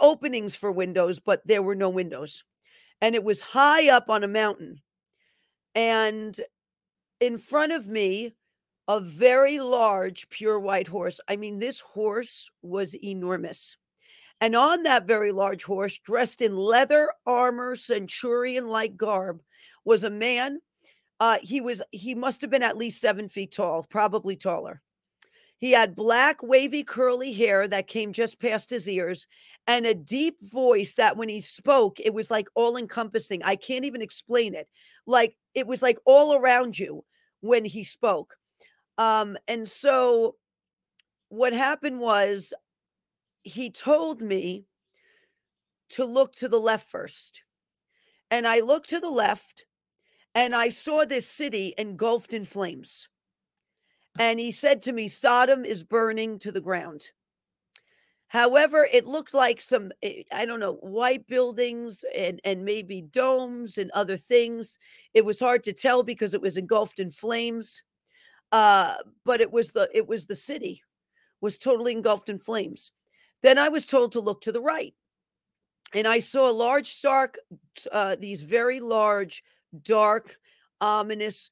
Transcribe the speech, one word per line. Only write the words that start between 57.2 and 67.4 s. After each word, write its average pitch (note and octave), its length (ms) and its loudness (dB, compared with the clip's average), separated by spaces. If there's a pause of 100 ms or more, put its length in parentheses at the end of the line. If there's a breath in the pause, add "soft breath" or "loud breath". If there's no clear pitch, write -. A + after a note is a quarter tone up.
However, D4 640 4
it A#3+ 120 6
looked C#4+ 280 -8
like B3 260 2
some, G#3 320 -2 (100)
eh, - 300 -10
I G#3 140 -4
don't A#3 160 -6
know, G3 140 -4
white A#3 520 -4
buildings A#3+ 800 -4 (100)
and, F3+ 300 -4
and F#3 180 -4
maybe G3+ 380 -6
domes B3 760 -2
and F#3+ 140 -6
other G3 240 -2
things. A#3 600 0 (360 soft breath)
It A3 120 6
was G#3 120 -4
hard B3 280 0
to G3+ 80 -6
tell B3 280 2
because G#3+ 320 -4
it G3 80 -4
was F#3 140 -4
engulfed G3 440 -2
in F#3 120 -8
flames. A#3 720 -8 (720 soft breath)